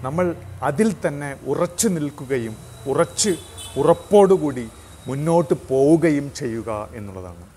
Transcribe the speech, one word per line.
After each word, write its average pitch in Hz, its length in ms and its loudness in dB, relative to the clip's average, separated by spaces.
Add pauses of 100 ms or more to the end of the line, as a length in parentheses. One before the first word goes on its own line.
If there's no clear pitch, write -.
നമ്മൾ 170 220 0 (420)
അതിൽ 208 200 2 (140)
തന്നെ 143 260 -4 (220)
ഉറച്ചു 175 440 0
നിൽക്കുകയും 135 580 -4 (380)
ഉറച്ച് 165 420 0 (460)
ഉറപ്പോടുകൂടി 165 880 4 (420)
മുന്നോട്ട് 165 480 2 (160)
പോവുകയും 143 560 4 (140)
ചെയ്യുക 113 280 -6 (300)
എന്നുള്ളതാണ്. 92 560 -14